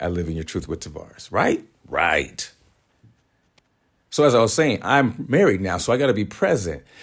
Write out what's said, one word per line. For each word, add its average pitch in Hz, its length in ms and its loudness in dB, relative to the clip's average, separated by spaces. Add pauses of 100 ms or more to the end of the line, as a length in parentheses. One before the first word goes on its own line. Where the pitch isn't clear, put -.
at 87 120 -4
Living 85 220 -4
Your 80 100 -6
Truth 80 220 -8
with 80 140 -8
Tavares, - 500 -16
right? - 340 0 (240)
Right. 80 600 -2 (1600)
So 147 140 2
as 131 100 6
I 117 60 6
was 110 120 4
saying, 147 300 0
I'm 127 460 0
married 131 320 4
now, 90 180 -2
so - 140 0
I 123 60 2
gotta 135 140 2
be 104 120 0
present. 104 580 -2 (200)